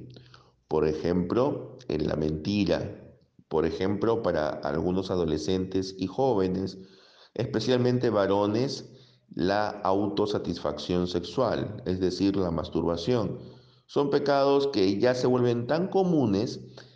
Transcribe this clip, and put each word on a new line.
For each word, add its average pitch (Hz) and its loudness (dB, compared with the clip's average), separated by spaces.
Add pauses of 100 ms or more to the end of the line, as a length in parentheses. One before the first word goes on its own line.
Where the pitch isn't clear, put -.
(680)
Por 78 2
ejemplo, 90 0 (100)
en 76 -2
la - -2
mentira. 78 -2 (320)
Por 78 2
ejemplo, 98 0
para 80 0
algunos 90 -2
adolescentes 92 -2
y 95 -4
jóvenes, 95 0 (560)
especialmente 123 2
varones, 104 0 (440)
la 101 0
autosatisfacción 92 -2
sexual, 87 -2
es 92 -2
decir, 95 2
la 92 0
masturbación. 82 -2 (480)
Son 143 0
pecados 139 4
que 98 2
ya 120 4
se 127 0
vuelven 123 2
tan 160 0
comunes 151 2 (360)